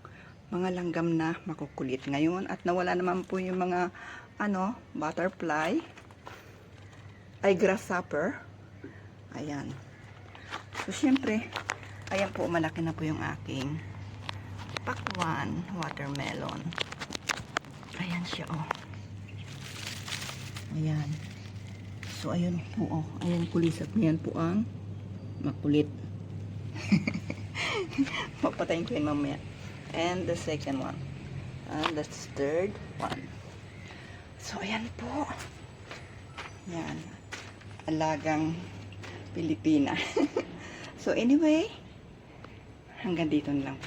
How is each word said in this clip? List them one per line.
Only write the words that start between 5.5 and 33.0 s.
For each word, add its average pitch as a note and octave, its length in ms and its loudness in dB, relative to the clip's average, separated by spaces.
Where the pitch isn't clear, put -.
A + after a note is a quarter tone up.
Ay, G3 80 10
grasshopper. F3+ 880 4
Ayan. C#3+ 320 -4
So, G3 160 2
syempre, A#3 400 6
ayan G3 240 2
po, - 160 2
malaki E3 320 2
na E3 140 2
po D#3+ 100 -2
yung D#3 160 0
aking D3 560 -2
pakwan D#3+ 720 0
watermelon. C#3+ 840 -2
Ayan F3 240 -2
siya, - 240 -4
oh. D#3 160 -2
Ayan. D3+ 360 2
So, - 160 0
ayun F3 240 4
po, D#3+ 300 2
oh. - 20 -4
Ayan, F3 320 4
kulisap E3 400 4
niyan E3 240 8
po - 160 -2
ang F#3 320 4
makulit. D3 400 6
<laughs> - 1600 0
Papatayin E3+ 460 2
ko D#3 100 0
yun D3+ 160 4
mamaya. C#3+ 240 2
And F3 320 2
the E3+ 80 4
second D3 480 0
one. - 160 -4
And D#3 240 2
the D3+ 140 0
third D#3+ 400 2
one. - 320 -2